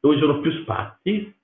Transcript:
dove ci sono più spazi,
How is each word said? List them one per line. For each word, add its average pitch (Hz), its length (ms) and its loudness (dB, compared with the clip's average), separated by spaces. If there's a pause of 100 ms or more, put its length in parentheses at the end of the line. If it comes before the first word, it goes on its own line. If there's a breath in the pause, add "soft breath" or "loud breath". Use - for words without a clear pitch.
dove 147 140 4
ci 139 60 0
sono 147 200 2
più 165 100 0
spazi, 160 800 -6 (100)